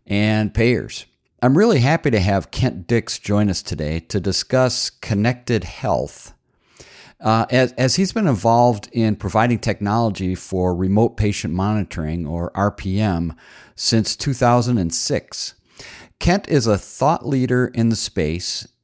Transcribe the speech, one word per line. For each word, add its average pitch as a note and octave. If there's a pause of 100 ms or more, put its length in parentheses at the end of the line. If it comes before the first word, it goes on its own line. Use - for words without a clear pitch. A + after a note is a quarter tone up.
and G#2+
payers. A2+ (360)
I'm C3
really G3+
happy C#3+
to A2
have G2
Kent -
Dix -
join G#2
us F2+
today D#2
to -
discuss B2+
connected A2+
health. - (880)
Uh, A2+
as, B2
as B2+
he's F#3
been G#3+
involved A#2
in A2+
providing A2
technology G2+
for F2+
remote F#2+
patient G#2
monitoring, F2
or E2+
R G2+
P G2
M, F2 (400)
since -
two -
thousand A#2+
and E2+
six. - (680)
Kent F#3+
is C3
a G#2+
thought -
leader B2+
in A2+
the A2+
space, - (140)